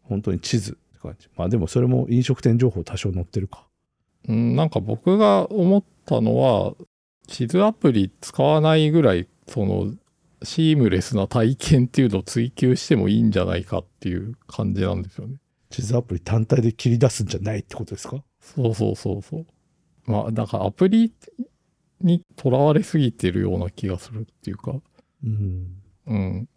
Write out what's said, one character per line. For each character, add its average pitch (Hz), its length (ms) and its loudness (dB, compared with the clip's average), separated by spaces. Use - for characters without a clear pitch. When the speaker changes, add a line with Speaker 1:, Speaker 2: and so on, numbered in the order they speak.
Speaker 1:
本 104 180 -6
当 98 120 -2
に 85 80 -4
地 - 180 -2
図 98 120 -8
っ - 220 -20
て - 60 -20
感 - 180 -14
じ。 - 200 -20
ま 85 80 -4
あ 92 40 -2
で 117 60 2
も 87 120 0
そ - 120 0
れ 123 80 2
も 127 220 0
飲 123 140 2
食 - 180 -2
店 120 160 2
情 123 120 2
報 85 140 -6
多 - 140 -10
少 95 160 -4
載 90 100 -4
っ - 20 -6
て - 140 -6
る 98 80 -4
か。 - 180 -20
Speaker 2:
う 113 60 -2
ん、 117 240 0
な 160 80 2
ん 156 40 -2
か 107 120 -2
僕 113 360 0
が 202 320 4
思 196 280 4
っ 196 60 2
た 120 140 0
の 113 180 2
は、 107 380 2
地 123 200 -6
図 185 160 2
ア 214 80 4
プ 147 220 2
リ 98 260 2
使 - 240 -2
わ 151 160 4
な 156 160 4
い 151 160 4
ぐ 165 100 4
ら 104 140 6
い、 87 120 -4
そ 104 180 -4
の、 98 280 -2
シ 160 300 2
ー 151 40 4
ム 117 120 6
レ 95 100 2
ス - 160 -4
な 98 120 0
体 120 280 2
験 127 300 4
っ - 20 -8
て - 140 0
い 123 60 4
う - 20 2
の 101 100 0
を 92 40 -6
追 120 280 -4
求 127 240 2
し - 140 -10
て 143 80 4
も 98 100 2
い 110 120 2
い - 20 2
ん 110 100 4
じ 98 80 2
ゃ 90 60 2
な 90 100 -2
い 87 80 -4
か 87 160 -4
っ - 60 -10
て 92 80 -6
い 90 80 -4
う 104 180 -10
感 98 280 -4
じ 98 80 -2
な 92 120 0
ん 92 100 -6
で 92 60 -12
す - 100 -16
よ 101 80 -12
ね。 135 100 -14
Speaker 1:
地 - 140 -8
図 110 120 -2
ア 120 60 2
プ 92 140 -8
リ 85 40 -6
単 110 260 0
体 - 160 2
で 113 120 0
切 - 160 -2
り 117 100 2
出 120 100 4
す - 140 -4
ん 98 40 -4
じ 92 100 -8
ゃ - 20 -8
な 104 160 -4
い 98 40 -4
っ - 40 -8
て - 120 -18
こ 107 100 -10
と 98 100 -12
で - 60 -18
す - 80 -16
か？ 139 120 -10
Speaker 2:
そ 120 280 -2
う 107 60 -2
そ 107 160 0
う 98 60 -4
そ 101 220 -6
う - 20 -12
そ - 160 -12
う。 165 80 -12
ま 107 220 -2
あ、 113 40 -4
な 113 120 -2
ん 104 40 -4
か 98 180 -4
ア 98 60 -2
プ 185 180 2
リ 226 240 2
に 175 240 2
と - 140 -2
ら 123 80 2
わ 147 160 4
れ 202 100 2
す - 160 -2
ぎ 123 140 2
て 90 180 -2
る 98 80 -2
よ 95 160 -2
う 92 40 -2
な 90 100 -4
気 - 180 -8
が 90 100 -4
す - 140 -16
る 110 100 -10
っ 110 40 -10
て - 80 -10
い 95 40 -8
う - 40 -12
か。 123 180 -10
Speaker 1:
う 120 40 -6
ん。 95 400 -6
Speaker 2:
う 110 60 -4
ん。 95 440 -4